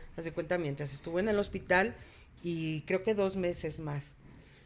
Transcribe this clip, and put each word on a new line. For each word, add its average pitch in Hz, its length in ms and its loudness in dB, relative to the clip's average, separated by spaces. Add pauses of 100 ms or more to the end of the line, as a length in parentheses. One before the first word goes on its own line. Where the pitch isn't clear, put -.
(160)
haz 170 80 -6
de 160 80 -4
cuenta, 175 260 0
mientras 143 340 -2
estuvo 170 280 -2
en 214 80 2
el 208 100 4
hospital 196 560 4 (480)
y 160 400 -2
creo 185 220 0
que 220 100 2
dos 196 220 2
meses 175 440 -2
más. 147 340 -6 (520)